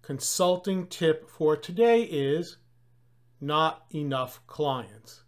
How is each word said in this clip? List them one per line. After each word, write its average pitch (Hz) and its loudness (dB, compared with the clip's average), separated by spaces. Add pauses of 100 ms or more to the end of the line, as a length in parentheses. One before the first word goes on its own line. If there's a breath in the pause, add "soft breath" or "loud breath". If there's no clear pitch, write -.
consulting 180 -2
tip 160 0
for 156 2
today 233 2
is 147 -2 (800)
not 151 0
enough 135 -4
clients. 123 -6